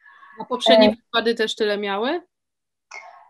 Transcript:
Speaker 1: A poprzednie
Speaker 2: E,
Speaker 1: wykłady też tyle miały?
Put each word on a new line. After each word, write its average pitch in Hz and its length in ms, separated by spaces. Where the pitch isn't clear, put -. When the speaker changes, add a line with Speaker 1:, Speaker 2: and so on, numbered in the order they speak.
Speaker 1:
A - 40
poprzednie 220 420
Speaker 2:
E, 214 80
Speaker 1:
wykłady 226 400
też 220 200
tyle 208 220
miały? 208 440